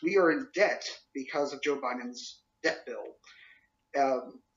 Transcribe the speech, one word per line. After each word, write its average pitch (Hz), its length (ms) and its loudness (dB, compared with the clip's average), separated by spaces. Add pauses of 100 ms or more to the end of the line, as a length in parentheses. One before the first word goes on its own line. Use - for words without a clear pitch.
We 247 140 4
are 175 140 8
in 139 220 0
debt 185 300 2 (300)
because 143 400 -2
of 135 100 -10
Joe 139 160 0
Biden's 123 640 -8 (200)
debt - 240 -2
bill. - 1200 -6
Um, 131 380 -2 (160)